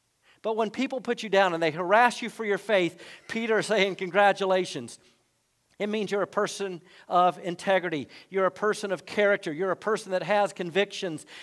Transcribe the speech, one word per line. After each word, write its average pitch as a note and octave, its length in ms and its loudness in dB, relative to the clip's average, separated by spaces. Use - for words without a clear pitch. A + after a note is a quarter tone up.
But A3 140 -2
when G#3+ 140 0
people C4 300 -4
put A#3 220 -4
you A3 60 -8
down F#3+ 260 4
and E3 80 0
they D#3+ 100 2
harass G3+ 500 2
you A#3 60 -6
for A3+ 160 -10
your G3+ 140 0
faith, F#3+ 440 0
Peter A3 300 0
is F3 80 -2
saying, G3 300 2
"Congratulations." F#3+ 1040 0
It G#3 100 -2
means G#3 220 -2
you're G3 120 0
a E3+ 40 0
person F#3+ 540 -4
of F3+ 340 4
integrity. F3 680 -2
You're F#3+ 160 2
a F3+ 40 4
person G3+ 420 -2
of E3 120 -6
character. G3+ 480 0
You're F3+ 200 -2
a E3 40 -2
person G3+ 360 -4
that F#3 100 -2
has G3+ 320 2
convictions. F3+ 720 -4